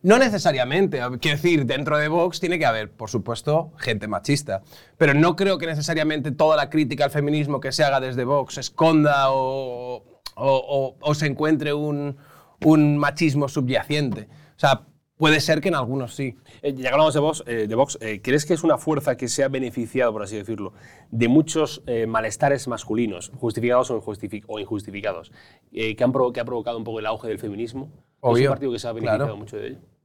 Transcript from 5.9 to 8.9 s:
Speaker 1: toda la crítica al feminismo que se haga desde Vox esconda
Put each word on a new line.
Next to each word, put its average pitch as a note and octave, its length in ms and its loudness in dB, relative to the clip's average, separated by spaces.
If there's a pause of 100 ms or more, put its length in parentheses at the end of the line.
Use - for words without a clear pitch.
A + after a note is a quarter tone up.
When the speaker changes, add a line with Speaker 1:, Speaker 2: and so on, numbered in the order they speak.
Speaker 1:
toda D#3 260 4
la C#3+ 140 -2
crítica D3 320 0
al C#3+ 80 0
feminismo D3 480 0
que C3+ 120 -6
se D#3 120 2
haga C#3 160 2
desde C3 240 -4
Vox C3+ 340 -2
esconda D3 760 4